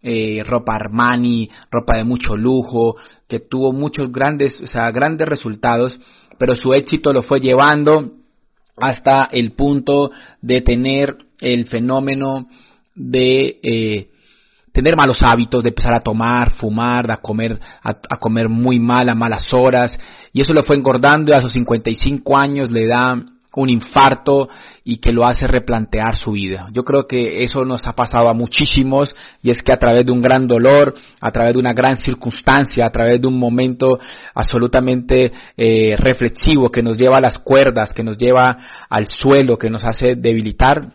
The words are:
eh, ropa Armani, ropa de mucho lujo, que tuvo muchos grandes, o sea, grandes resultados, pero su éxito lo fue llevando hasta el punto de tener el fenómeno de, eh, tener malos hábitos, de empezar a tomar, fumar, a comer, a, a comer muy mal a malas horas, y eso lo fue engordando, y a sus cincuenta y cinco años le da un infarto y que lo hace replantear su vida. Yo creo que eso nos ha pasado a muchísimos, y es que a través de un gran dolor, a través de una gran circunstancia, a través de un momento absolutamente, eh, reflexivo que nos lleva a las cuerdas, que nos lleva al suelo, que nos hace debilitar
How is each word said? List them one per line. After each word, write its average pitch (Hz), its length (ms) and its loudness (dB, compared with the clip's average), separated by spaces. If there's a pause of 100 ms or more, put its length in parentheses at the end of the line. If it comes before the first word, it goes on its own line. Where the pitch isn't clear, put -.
eh, 110 420 -4
ropa 117 320 -4
Armani, 117 720 -2 (200)
ropa 120 280 -2
de 110 80 -4
mucho 120 320 -2
lujo, 120 600 -2 (300)
que 113 140 -8
tuvo 131 320 -4
muchos 139 400 -6
grandes, 139 480 -2
o - 80 -16
sea, 117 240 -4
grandes 156 340 -2
resultados, 120 720 -4 (400)
pero 127 160 2
su 127 200 0
éxito 143 400 0
lo 127 80 2
fue 139 180 0
llevando 147 720 2 (640)
hasta 135 560 2
el 117 200 -2
punto 143 580 0 (320)
de 123 180 0
tener 135 560 0 (240)
el 120 260 -2
fenómeno 135 800 -4 (480)
de, 127 680 0
eh, 110 460 -4 (640)
tener 151 260 2
malos 135 260 2
hábitos, 120 400 2
de 117 80 0
empezar 117 240 -2
a 117 60 0
tomar, 117 520 -2
fumar, 117 580 -2
a 107 60 -4
comer, 113 420 -6 (240)
a, 110 80 -6
a - 280 -8
comer 113 320 -2
muy 120 280 2
mal 120 300 2
a 120 60 0
malas 113 400 -4
horas, 123 440 2 (340)
y 135 100 0
eso 160 100 0
lo 151 100 4
fue 147 140 2
engordando, 143 560 2
y - 20 6
a 135 60 6
sus 123 120 -4
cincuenta 117 380 -2
y 113 60 -4
cinco 139 420 0
años 139 320 -2
le 113 160 0
da 120 380 0 (340)
un 131 120 0
infarto 135 800 2 (340)
y 120 140 -6
que - 140 2
lo 117 120 2
hace 123 220 0
replantear 113 680 -2
su - 180 -6
vida. 95 400 -6
Yo 123 120 -4
creo 139 220 0
que 120 360 -4
eso 127 220 -4
nos 127 220 -6
ha 117 80 -8
pasado 117 340 2
a 113 60 2
muchísimos, 135 840 -2 (260)
y 123 60 -2
es 120 160 2
que 131 80 2
a 123 60 2
través 120 260 4
de 123 80 0
un 123 80 0
gran 127 260 2
dolor, 131 480 4 (280)
a 113 80 -4
través 117 240 0
de 127 60 0
una 123 120 0
gran 127 240 2
circunstancia, 123 880 -2
a 113 60 0
través 117 280 2
de 123 80 -2
un 127 120 0
momento 123 600 0 (360)
absolutamente, 127 960 0 (240)
eh, 110 400 2
reflexivo 131 760 2
que 123 120 -2
nos 113 160 -2
lleva 127 180 4
a 135 60 4
las 127 160 0
cuerdas, 131 560 2
que 117 100 -6
nos 107 140 -8
lleva 127 400 2 (320)
al 107 160 -2
suelo, 135 500 2
que 113 140 -4
nos 113 140 -8
hace 123 320 0
debilitar 120 800 0